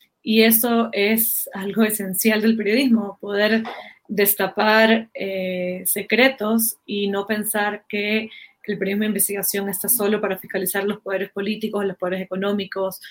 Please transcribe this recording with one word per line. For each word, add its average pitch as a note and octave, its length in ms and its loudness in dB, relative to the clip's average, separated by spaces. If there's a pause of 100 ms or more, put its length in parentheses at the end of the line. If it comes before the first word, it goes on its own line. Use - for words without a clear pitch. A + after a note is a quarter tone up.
(240)
y A3 200 4
eso A#3 480 4
es G#3+ 640 0
algo G3 300 0
esencial G#3+ 580 0
del A3+ 160 4
periodismo, G#3+ 640 2
poder G#3 420 0 (440)
destapar, G#3+ 1040 4
eh, F#3 720 -4
secretos A3+ 1000 0
y G3+ 220 -2
no G3 180 -2
pensar G#3 640 -2
que G#3+ 420 -2 (340)
el G3+ 140 -4
periodismo G3 260 -2
de G#3+ 40 2
investigación G3 600 -2
está G3 180 -6
solo G#3 320 2
para G3 180 -2
fiscalizar G3 460 -4
los G#3 160 -4
poderes F#3+ 300 -4
políticos, G3+ 560 -4
los F#3 100 -4
poderes F#3 260 -4
económicos, F#3+ 800 -4 (120)